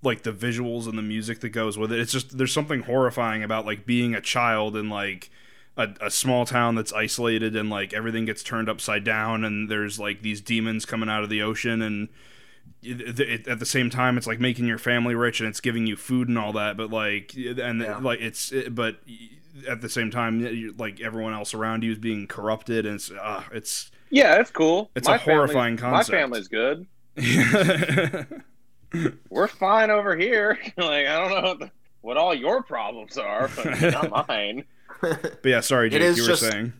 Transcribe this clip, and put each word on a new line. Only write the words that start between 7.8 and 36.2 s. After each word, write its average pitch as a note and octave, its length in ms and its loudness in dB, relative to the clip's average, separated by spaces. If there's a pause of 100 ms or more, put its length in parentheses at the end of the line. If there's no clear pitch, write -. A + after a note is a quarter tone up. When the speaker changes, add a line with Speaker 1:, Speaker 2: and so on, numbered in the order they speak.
Speaker 1:
everything A2+ 320 -2
gets A2 180 -6
turned A2+ 260 -4
upside G#2+ 360 -2
down A2 400 0
and G#2+ 260 -4
there's G#2 260 -2
like G#2 240 -6
these G#2+ 200 -4
demons A2 440 -2
coming A2+ 240 -4
out G#2+ 140 0
of G#2 60 -6
the G#2+ 120 0
ocean A2 400 -2
and G#2+ 280 -4 (760)
it, A#2+ 360 -10
it, A#2 280 -2
at B2 120 -4
the A#2 60 -6
same B2 240 0
time B2+ 280 2
it's A#2 100 -4
like A2 120 -4
making A#2+ 280 0
your A2+ 100 0
family A#2+ 380 0
rich A#2+ 240 0
and A2 100 -2
it's G#2+ 100 -8
giving A#2 280 0
you G#2+ 80 -2
food B2+ 340 -2
and A#2 80 2
all G#2+ 160 -2
that, G#2 240 -2
but A2 140 -6
like, G#2 440 -2
and A#2+ 460 -4
Speaker 2:
Yeah. G#2+ 160 -4
Speaker 1:
like A#2+ 240 -2
it's, A2+ 300 -8
it, B2+ 240 -4
but A2+ 220 -2 (680)
at A#2+ 140 -6
the A#2 80 -8
same A2+ 220 -2
time, A#2 300 0
you, A2+ 360 -6
like G#2+ 240 -8
everyone A2 320 -6
else G#2+ 220 -8
around A2 280 -2
you A2+ 80 0
is A2 60 -2
being G#2+ 300 -4
corrupted A2 580 -2
and G#2 100 -4
it's, - 140 -10
uh, G2 320 -8 (100)
it's - 380 -8 (220)
Speaker 3:
Yeah, A#3 260 8
that's A#3+ 140 4
cool. E3 440 4
Speaker 1:
it's B2+ 120 0
Speaker 3:
My - 80 8
Speaker 1:
a - 20 2
horrifying C#3 600 4
Speaker 3:
family's, C3 300 2
Speaker 1:
concept. - 40 -2
Speaker 3:
my F#3+ 80 2
family's A#2+ 280 -2
good. C3+ 380 0 (300)
Speaker 1:
<laughs> E3+ 1300 2 (880)
Speaker 3:
We're D3+ 180 2
fine G#3+ 440 4
over G3+ 240 2
here. G#3 420 2 (100)
<laughs> - 100 -12
Like, D3 300 2
I D#3 120 2
don't F#3 100 0
know F#3+ 200 0
what, F3+ 100 -6
the, - 120 -12 (300)
what A#2 160 -2
all F3 160 4
your D#3+ 300 0
problems A2+ 540 -8
are, A2+ 380 -2
but B2+ 260 -2
Speaker 1:
<laughs> - 0 -
Speaker 3:
not D3 460 2
mine. A2 420 -4
Speaker 2:
<laughs> - 40 -20 (280)
Speaker 1:
But D#3+ 420 -2
yeah, B2+ 160 6
sorry, A#2+ 280 4
Speaker 2:
It A2 40 2
Speaker 1:
Jake, D3+ 100 4
Speaker 2:
is F3 160 6
Speaker 1:
you A#2+ 60 2